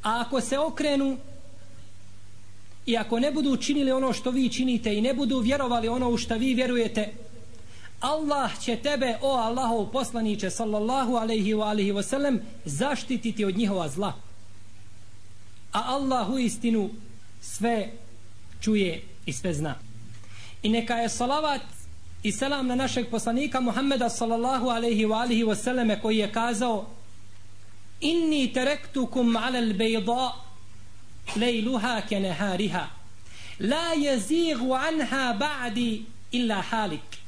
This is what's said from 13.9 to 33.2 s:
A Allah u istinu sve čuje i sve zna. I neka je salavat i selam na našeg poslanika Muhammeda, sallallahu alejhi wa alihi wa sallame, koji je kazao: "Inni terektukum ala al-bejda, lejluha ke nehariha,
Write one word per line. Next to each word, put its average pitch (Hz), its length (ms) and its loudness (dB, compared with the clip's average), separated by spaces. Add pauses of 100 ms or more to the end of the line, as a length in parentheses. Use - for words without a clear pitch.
A 208 120 2
Allah 262 440 2
u 262 100 2
istinu 226 500 2 (520)
sve 220 500 0 (680)
čuje 190 400 2 (240)
i 156 80 -4
sve 180 200 -2
zna. 147 220 -2 (880)
I 208 60 4
neka 226 260 2
je 233 140 0
salavat 277 520 0 (640)
i 208 80 2
selam 269 360 0
na 247 80 2
našeg 254 340 0
poslanika 233 500 0
Muhammeda, 247 500 2
sallallahu 233 580 0
alejhi 233 380 2
wa 220 160 2
alihi 240 220 2
wa 214 120 4
sallame, 233 460 2
koji 220 160 2
je 208 140 2
kazao: 233 560 0 (1120)
"Inni 311 520 2
terektukum 254 840 2
ala 247 240 4
al-bejda, 226 720 2 (1040)
lejluha 233 720 2
ke 202 100 2
nehariha, 185 680 0 (720)